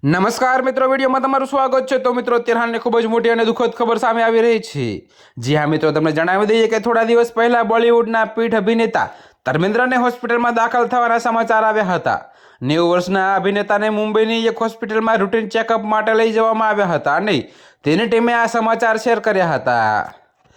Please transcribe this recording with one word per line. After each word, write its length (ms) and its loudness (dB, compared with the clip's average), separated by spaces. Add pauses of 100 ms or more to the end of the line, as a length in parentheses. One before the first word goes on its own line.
નમસ્કાર 600 0
મિત્રો, 260 0
વીડિયોમાં 340 0
તમારું 260 0
સ્વાગત 380 0
છે. 120 0
તો 140 -2
મિત્રો, 240 0
અત્યારે 240 0
હાલની 180 -2
ખૂબ 220 -4
જ 60 0
મોટી 240 0
અને 140 2
દુઃખદ 280 0
ખબર 260 -2
સામે 240 0
આવી 180 2
રહી 200 2
છે. 240 -8 (540)
જી 180 0
હા 100 0
મિત્રો, 260 0
તમને 200 0
જણાવી 340 0
દઈએ 220 2
કે 100 0
થોડા 260 0
દિવસ 280 2
પહેલા 300 2
બોલિવૂડના 640 2
પીઠ 300 -4
અભિનેતા 480 0 (420)
ધર્મેન્દ્રને 520 0
હોસ્પિટલમાં 580 0
દાખલ 320 0
થવાના 320 0
સમાચાર 460 0
આવ્યા 320 0
હતા. 240 -2 (420)
નેવું 280 2
વર્ષના 440 0
અભિનેતાને 560 0
મુંબઈની 560 0
એક 120 -2
હોસ્પિટલમાં 600 -2
રૂટીન 300 -2
ચેકઅપ 360 -2
માટે 300 0
લઈ 180 2
જવામાં 360 0
આવ્યા 260 0
હતા 220 -2
અને 200 -2 (480)
તેની 220 2
ટીમે 280 2
આ 120 2
સમાચાર 520 0
શેર 220 0
કર્યા 300 0
હતા. 640 0 (420)